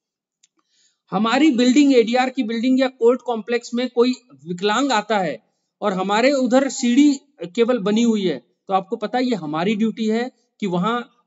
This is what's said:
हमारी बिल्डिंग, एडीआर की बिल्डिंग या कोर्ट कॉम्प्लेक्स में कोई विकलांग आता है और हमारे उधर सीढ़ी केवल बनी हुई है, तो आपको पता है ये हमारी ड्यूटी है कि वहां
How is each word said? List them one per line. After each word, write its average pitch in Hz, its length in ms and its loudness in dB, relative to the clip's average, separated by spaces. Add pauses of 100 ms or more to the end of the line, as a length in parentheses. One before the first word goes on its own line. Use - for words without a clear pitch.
(1120)
हमारी 226 400 2
बिल्डिंग, 254 440 4
एडीआर 247 360 2
की 262 120 -6
बिल्डिंग 233 380 0
या 262 80 0
कोर्ट 247 340 2
कॉम्प्लेक्स 240 520 -6
में 240 160 -4
कोई 247 240 0 (320)
विकलांग 208 460 -2
आता 208 260 0
है 156 240 -4 (380)
और 202 120 -2
हमारे 202 400 0
उधर 262 360 2
सीढ़ी 262 520 2 (340)
केवल 233 240 0
बनी 208 240 0
हुई 220 220 2
है, 143 180 -2 (260)
तो 196 60 -4
आपको 190 220 -2
पता 220 220 -4
है 262 60 0
ये 247 100 -2
हमारी 165 400 -4
ड्यूटी 220 320 -2
है 233 240 -2 (300)
कि 208 60 -6
वहां 196 340 -2 (260)